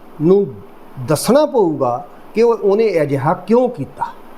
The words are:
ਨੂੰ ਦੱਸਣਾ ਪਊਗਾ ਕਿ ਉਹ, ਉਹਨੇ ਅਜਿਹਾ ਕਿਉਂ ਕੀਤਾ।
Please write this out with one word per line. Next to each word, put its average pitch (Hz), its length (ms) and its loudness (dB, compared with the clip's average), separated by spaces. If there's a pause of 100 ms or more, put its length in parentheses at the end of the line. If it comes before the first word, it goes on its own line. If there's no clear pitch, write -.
(220)
ਨੂੰ 185 260 4 (600)
ਦੱਸਣਾ 226 380 2
ਪਊਗਾ 139 600 -2 (280)
ਕਿ 220 80 4
ਉਹ, 233 200 2
ਉਹਨੇ 202 380 2
ਅਜਿਹਾ 139 320 0
ਕਿਉਂ 226 360 0
ਕੀਤਾ। - 340 -10 (340)